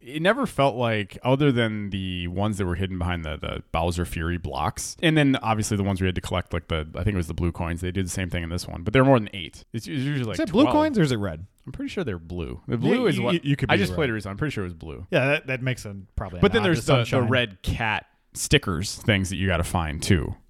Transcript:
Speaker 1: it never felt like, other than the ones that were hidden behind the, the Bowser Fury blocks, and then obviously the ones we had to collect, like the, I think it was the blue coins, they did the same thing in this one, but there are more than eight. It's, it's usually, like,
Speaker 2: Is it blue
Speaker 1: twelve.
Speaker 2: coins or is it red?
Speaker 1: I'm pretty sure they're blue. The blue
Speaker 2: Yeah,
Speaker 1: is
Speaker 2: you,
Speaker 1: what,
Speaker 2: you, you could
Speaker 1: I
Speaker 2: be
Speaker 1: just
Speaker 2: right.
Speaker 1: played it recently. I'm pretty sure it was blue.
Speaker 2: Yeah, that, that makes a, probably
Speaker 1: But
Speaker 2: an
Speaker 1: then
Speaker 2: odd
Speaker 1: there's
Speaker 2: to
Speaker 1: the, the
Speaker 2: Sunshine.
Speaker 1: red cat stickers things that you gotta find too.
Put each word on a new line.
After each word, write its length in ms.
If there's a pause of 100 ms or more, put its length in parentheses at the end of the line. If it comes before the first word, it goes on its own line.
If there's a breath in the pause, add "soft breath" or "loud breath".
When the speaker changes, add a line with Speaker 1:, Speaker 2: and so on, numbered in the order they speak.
Speaker 1:
it 220
never 240
felt 300
like, 460
other 300
than 380
the 380
ones 280
that 80
were 120
hidden 220
behind 280
the, 100
the 340
Bowser 360
Fury 320
blocks, 640
and 160
then 240
obviously 340
the 60
ones 180
we 60
had 80
to 80
collect, 320
like 140
the, 260
I 100
think 80
it 60
was 100
the 60
blue 180
coins, 300
they 80
did 160
the 40
same 200
thing 140
in 40
this 180
one, 180
but 100
there 80
are 40
more 120
than 160
eight. 300 (100)
It's, 120
it's 160
usually, 220
like, 120
Speaker 2:
Is 40
it 100
blue 120
Speaker 1:
twelve. 140
Speaker 2:
coins 220
or 40
is 100
it 60
red? 260 (220)
Speaker 1:
I'm 60
pretty 180
sure 140
they're 140
blue. 480
The 120
blue 240
Speaker 2:
Yeah, 60
Speaker 1:
is 100
Speaker 2:
you, 40
Speaker 1:
what, 120
Speaker 2:
you, 80
you 140
could 140
Speaker 1:
I 40
Speaker 2:
be 60
Speaker 1:
just 100
Speaker 2:
right. 60
Speaker 1:
played 140
it 40
recently. 180
I'm 60
pretty 140
sure 120
it 40
was 60
blue. 360
Speaker 2:
Yeah, 160
that, 220
that 140
makes 220
a, 100 (220)
probably 240
Speaker 1:
But 120
Speaker 2:
an 20
Speaker 1:
then 80
Speaker 2:
odd 40
Speaker 1:
there's 140
Speaker 2:
to 60
Speaker 1:
the, 100
the 80
Speaker 2:
Sunshine. 260
Speaker 1:
red 320
cat 440 (280)
stickers 600
things 360
that 60
you 120
gotta 160
find 380
too. 320 (160)